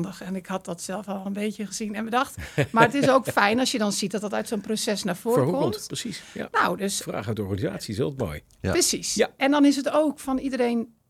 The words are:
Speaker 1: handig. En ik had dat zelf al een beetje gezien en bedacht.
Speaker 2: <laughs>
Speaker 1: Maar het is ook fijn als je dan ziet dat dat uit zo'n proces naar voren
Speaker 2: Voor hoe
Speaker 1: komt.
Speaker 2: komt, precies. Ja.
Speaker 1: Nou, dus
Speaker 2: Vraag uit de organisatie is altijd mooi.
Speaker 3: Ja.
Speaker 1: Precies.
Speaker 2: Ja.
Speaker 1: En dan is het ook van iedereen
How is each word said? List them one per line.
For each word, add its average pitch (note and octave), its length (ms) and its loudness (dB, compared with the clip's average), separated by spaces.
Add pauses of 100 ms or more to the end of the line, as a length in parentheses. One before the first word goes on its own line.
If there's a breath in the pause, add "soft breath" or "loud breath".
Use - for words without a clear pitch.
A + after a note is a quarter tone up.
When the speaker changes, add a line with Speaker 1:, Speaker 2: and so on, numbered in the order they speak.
Speaker 1:
handig. F3+ 220 -6
En F#3+ 140 -6
ik F3+ 100 -8
had F#3+ 180 -6
dat E3+ 180 -8
zelf F#3+ 260 -8
al F#3+ 180 -6
een G3+ 60 -4
beetje G#3 340 -4
gezien G#3 280 -6
en G#3+ 100 -4
bedacht. A#3+ 320 -2 (180)
Speaker 2:
<laughs> - 180 2
Speaker 1:
Maar A3+ 120 8
het A#3 100 6
is C#4 140 4
ook C4 180 6
fijn G#3+ 340 4
als C4 120 0
je C4 60 0
dan G#3 140 2
ziet G3 180 -2
dat G3+ 100 -2
dat G#3 140 -4
uit G#3+ 140 -2
zo'n G#3 120 -4
proces G#3 440 -2
naar F3 120 -2
voren A#3 260 2
Speaker 2:
Voor C#3 100 2
hoe - 100 0
Speaker 1:
komt. - 120 0
Speaker 2:
komt, - 120 -10
precies. - 360 -8 (100)
Ja. - 200 -8
Speaker 1:
Nou, F3+ 240 2
dus G3 240 -2
Speaker 2:
Vraag - 260 -6
uit A2 100 -2
de G#2+ 60 -2
organisatie G2+ 520 -4
is G2 60 -2
altijd C3+ 280 -2
mooi. D2+ 120 -8 (200)
Speaker 3:
Ja. F#2+ 100 0
Speaker 1:
Precies. - 440 0
Speaker 2:
Ja. - 220 2
Speaker 1:
En C4+ 140 2
dan D4 140 6
is C#4+ 120 6
het C4+ 140 -4
ook D4+ 300 2
van C4 180 0
iedereen A#3+ 560 -2 (160)